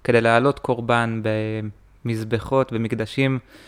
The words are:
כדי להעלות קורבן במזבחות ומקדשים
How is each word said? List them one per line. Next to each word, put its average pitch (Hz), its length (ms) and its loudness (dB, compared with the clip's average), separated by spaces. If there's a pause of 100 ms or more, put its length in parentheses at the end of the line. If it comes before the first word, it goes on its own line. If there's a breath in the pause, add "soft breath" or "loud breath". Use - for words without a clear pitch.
כדי 117 160 4
להעלות 120 380 4
קורבן 117 640 -2 (840)
במזבחות 117 680 -2
ומקדשים 117 640 -2 (300 loud breath)